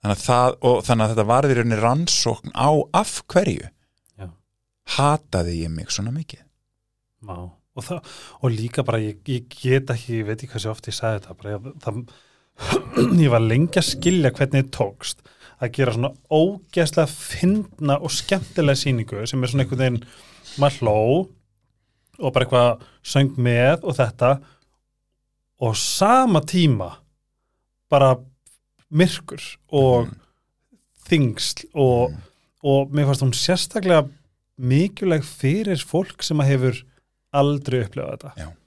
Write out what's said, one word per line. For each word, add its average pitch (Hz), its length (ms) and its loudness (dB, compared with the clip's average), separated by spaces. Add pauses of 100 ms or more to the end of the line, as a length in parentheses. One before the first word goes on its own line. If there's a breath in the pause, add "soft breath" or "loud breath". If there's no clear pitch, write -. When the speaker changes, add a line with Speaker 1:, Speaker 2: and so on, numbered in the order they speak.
Speaker 1:
Þannig 101 120 0
að - 80 -10
það, 123 360 2
og 120 240 4
þannig 113 200 2
að 110 80 -2
þetta 110 140 0
varð 135 260 2
í - 60 4
rauninni 113 240 0
rannsókn 123 720 -2
á 131 140 0 (240)
af 208 200 0 (140)
hverju - 420 -2 (500)
Speaker 2:
Já. 95 100 -14 (600)
Speaker 1:
hataði 101 720 -2
ég 82 120 -6
mig 80 200 -10
svona 113 240 -6
mikið. - 280 -12 (800)
Speaker 2:
Vá. 98 140 -12 (360)
Og 127 120 -12
það, - 280 -12 (240 loud breath)
og 127 140 0
líka 117 340 -4
bara, 113 140 -2
ég, 107 260 -6
ég 123 240 -6
get 135 420 0
ekki, 113 320 -4
ég 104 40 -6
veit 110 140 -6
ekki - 140 -18
hversu 110 160 -6
oft - 180 -12
ég 107 80 -8
sagði 110 240 -4
þetta, - 160 -20
bara 104 220 -10
ég, 131 200 -16
það, - 1400 -4
<clears throat> - 20 6
ég 143 100 6
var 117 140 4
lengi 127 320 2
að 175 140 0
skilja 185 420 0
hvernig 135 320 0
þið - 60 -10
tókst - 560 -6 (300 soft breath)
að 120 180 -6
gera 131 160 2
svona 117 220 -4 (180)
ógeðslega 165 800 0
fyndna 175 880 -2
og - 160 -6
skemmtilega 151 640 0
sýningu 113 480 -4
sem 131 160 -4
er 123 80 -2
svona 131 160 0
einhvern 127 160 -4
veginn, 123 220 0 (580 loud breath)
maður 143 160 2
hló 107 160 2 (1200)
og 143 140 -4
bara 139 140 2
eitthvað 120 380 2 (180 soft breath)
söng 139 320 2
með 123 480 2
og 160 160 -4
þetta 123 300 0 (1300 soft breath)
og 117 140 0
sama 220 720 2
tíma 127 460 2 (1000)
bara 139 220 6 (800)
myrkur - 500 0 (320)
og 127 320 4
Speaker 1:
Mhm. - 80 -14 (920)
Speaker 2:
þyngsl - 680 0
og, 127 360 2
Speaker 1:
Mhm. 73 120 -14 (420 soft breath)
Speaker 2:
og 139 300 2
mér 147 160 2
fannst 135 160 0
hún 123 80 0
sérstaklega 175 720 0 (520)
mikilvæg 156 680 0
fyrir 180 560 -2
fólk - 400 -4
sem 156 160 -2
að 139 140 4
hefur 127 320 0 (500)
aldrei 143 480 0
upplifað - 320 -8
þetta. - 220 -18
Speaker 1:
Já. 90 120 -12 (180)